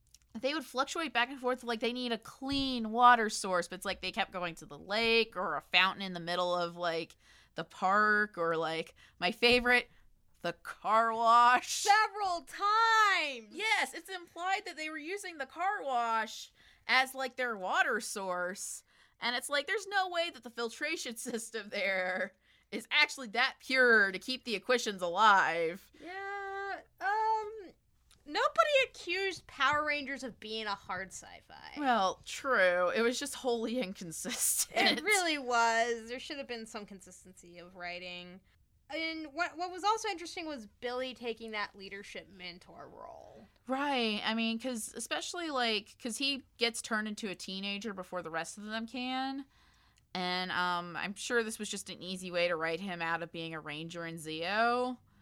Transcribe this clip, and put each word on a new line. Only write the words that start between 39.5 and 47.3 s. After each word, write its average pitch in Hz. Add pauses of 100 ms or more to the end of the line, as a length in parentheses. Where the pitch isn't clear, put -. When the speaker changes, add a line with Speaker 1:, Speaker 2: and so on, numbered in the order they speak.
Speaker 2:
what 359
was 359
also 427
interesting 349
was 254 (120)
Billy 254
taking 226
that 208
leadership 196
mentor 180
role. - (180)
Speaker 1:
Right. 254
I 220
mean, 226
'cause 240
especially, 320
like, 226
'cause 226
he 277 (160)
gets 233
turned 214
into 208
a 180